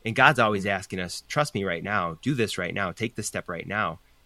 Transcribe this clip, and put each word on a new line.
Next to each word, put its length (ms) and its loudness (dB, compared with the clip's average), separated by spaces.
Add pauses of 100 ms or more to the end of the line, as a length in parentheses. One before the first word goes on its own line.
And 120 -4
God's 240 8
always 260 4
asking 340 -2
us, 300 -8
"Trust 260 0
me 80 0
right 200 -2
now. 380 -2
Do 120 -2
this 240 0
right 160 -4
now. 180 -2
Take 240 -6
the 80 -8
step 240 -6
right 180 -8
now." 340 -4 (260)